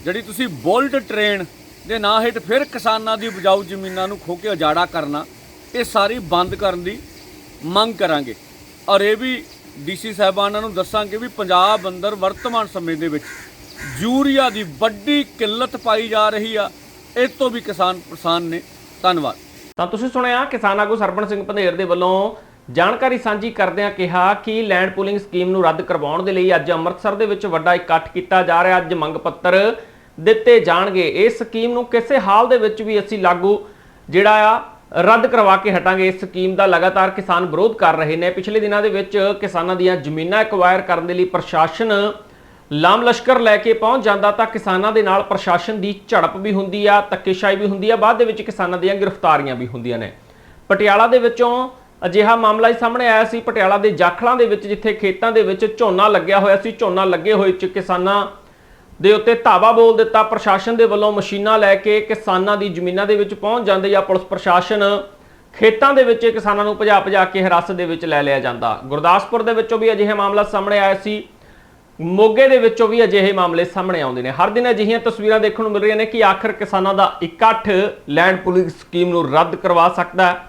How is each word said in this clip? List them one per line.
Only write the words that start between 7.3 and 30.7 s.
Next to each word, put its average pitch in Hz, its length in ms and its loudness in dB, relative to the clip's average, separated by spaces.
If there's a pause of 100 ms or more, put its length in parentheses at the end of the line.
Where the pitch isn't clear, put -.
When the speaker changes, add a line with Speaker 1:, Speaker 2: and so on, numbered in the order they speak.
Speaker 1:
ਮੰਗ 208 280 0
ਕਰਾਂਗੇ। 147 400 -2 (540)
ਔਰ 196 120 4
ਇਹ 208 160 0
ਵੀ 247 260 -8 (360)
ਡੀ 156 180 -10
ਸੀ 220 180 -12
ਸਾਹਿਬਾਨਾਂ 202 480 -2
ਨੂੰ 220 120 -10
ਦੱਸਾਂਗੇ 202 420 -6
ਵੀ 233 200 -10
ਪੰਜਾਬ 190 520 0
ਅੰਦਰ 185 260 -6
ਵਰਤਮਾਨ 208 520 -4
ਸਮੇਂ 170 300 -8
ਦੇ 160 120 -6
ਵਿੱਚ 147 160 -6 (760)
ਯੂਰੀਆ 269 500 0
ਦੀ 208 120 -8 (160)
ਵੱਡੀ 220 440 0 (160)
ਕਿੱਲਤ 233 400 -4
ਪਾਈ 220 300 -2
ਜਾ 214 200 0
ਰਹੀ 214 280 -4
ਆ, 196 140 -4 (460)
ਇਹ 247 120 0
ਤੋਂ 254 220 -4
ਵੀ 226 100 -8
ਕਿਸਾਨ 185 400 -4
ਪਰੇਸ਼ਾਨ 170 420 -4
ਨੇ। 165 180 -6 (420)
ਧੰਨਵਾਦ। 165 340 0 (400)
Speaker 2:
ਤਾਂ 175 100 -4
ਤੁਸੀਂ 220 240 -6
ਸੁਣਿਆ 247 360 -2
ਕਿਸਾਨ 208 340 -2
ਆਗੂ 208 160 0
ਸਰਬਣ 202 300 -2
ਸਿੰਘ 202 180 -6
ਪੰਧੇਰ 190 320 -2
ਦੇ 190 80 -4
ਵੱਲੋਂ 185 500 0 (380)
ਜਾਣਕਾਰੀ 233 460 0
ਸਾਂਝੀ 214 320 -4
ਕਰਦਿਆਂ 202 400 -2
ਕਿਹਾ 180 460 0
ਕਿ 220 260 -4
ਲੈਂਡ 190 320 0
ਪੂਲਿੰਗ 196 240 -4
ਸਕੀਮ 180 320 -4
ਨੂੰ 190 140 0
ਰੱਦ 160 180 0
ਕਰਵਾਉਣ 160 400 -4
ਦੇ 190 100 -4
ਲਈ 185 220 2
ਅੱਜ 160 180 0
ਅੰਮ੍ਰਿਤਸਰ 170 420 -4
ਦੇ 214 120 -2
ਵਿੱਚ 202 200 -6
ਵੱਡਾ 165 280 0
ਇਕੱਠ 165 380 -2
ਕੀਤਾ 180 300 0
ਜਾ 175 220 2
ਰਿਹਾ। 185 140 4
ਅੱਜ 180 160 -4
ਮੰਗ 156 220 -4
ਪੱਤਰ 180 380 -2 (640)
ਦਿੱਤੇ 220 420 4
ਜਾਣਗੇ। 180 460 0 (120)